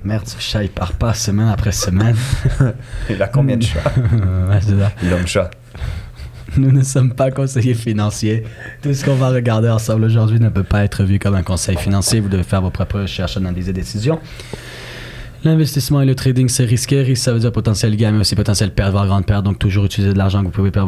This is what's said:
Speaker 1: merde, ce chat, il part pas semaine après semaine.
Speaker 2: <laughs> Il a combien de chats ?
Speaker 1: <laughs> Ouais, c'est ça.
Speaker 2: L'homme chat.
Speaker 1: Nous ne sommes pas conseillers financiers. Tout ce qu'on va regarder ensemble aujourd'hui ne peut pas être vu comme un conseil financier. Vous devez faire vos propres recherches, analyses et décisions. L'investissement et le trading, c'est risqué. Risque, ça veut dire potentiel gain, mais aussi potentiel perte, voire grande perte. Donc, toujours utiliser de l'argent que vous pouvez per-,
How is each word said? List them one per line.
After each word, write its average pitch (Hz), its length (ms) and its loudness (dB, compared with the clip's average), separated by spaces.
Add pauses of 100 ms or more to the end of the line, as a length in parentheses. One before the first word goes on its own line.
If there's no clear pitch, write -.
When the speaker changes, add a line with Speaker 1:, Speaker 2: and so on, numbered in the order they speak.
Speaker 1:
merde, 107 240 -4
ce - 120 -12
chat, - 240 -4
il 95 60 -2
part 87 240 -6
pas 117 200 0
semaine 104 360 0
après 104 220 0
semaine. 101 440 2 (440)
Speaker 2:
<laughs> - 500 -2
Il 95 120 -4
a 98 60 2
combien 139 300 2
de 113 60 2
chats ? 80 200 0 (120)
Speaker 1:
<laughs> 95 540 2
Ouais, 101 120 4
c'est 101 180 2
ça. 101 120 2 (120)
Speaker 2:
L'homme 90 240 0
chat. 90 240 0 (1040)
Speaker 1:
Nous 135 140 4
ne 135 100 4
sommes 131 320 2
pas 135 160 0
conseillers 131 460 0
financiers. 107 720 -2 (360)
Tout 143 140 0
ce 135 100 -6
qu'on 139 100 2
va 131 140 2
regarder 117 400 2
ensemble 110 360 2
aujourd'hui 113 340 4
ne 117 100 4
peut 92 140 0
pas 101 200 2
être 98 200 0
vu 95 160 2
comme 101 160 0
un 92 80 0
conseil 92 340 -2
financier. 98 440 0
Vous 101 80 -2
devez 95 140 0
faire 98 200 0
vos 90 80 -2
propres 98 300 -4
recherches, 92 360 -4
analyses 90 320 -4
et 95 40 -4
décisions. 104 460 -2 (1200)
L'investissement 147 580 2
et 135 40 4
le 131 100 2
trading, 131 340 2
c'est 123 160 0
risqué. 123 380 2
Risque, 127 200 0
ça 123 100 2
veut 117 60 2
dire 113 120 2
potentiel 110 440 0
gain, 107 160 2
mais 107 100 2
aussi 101 140 0
potentiel 104 380 0
perte, 98 180 2
voire 101 140 2
grande 98 200 2
perte. 101 180 2
Donc, 98 160 0
toujours 101 260 2
utiliser 98 280 0
de 98 40 2
l'argent 98 220 2
que 98 60 0
vous 87 60 -2
pouvez 98 200 0
per-, 101 160 0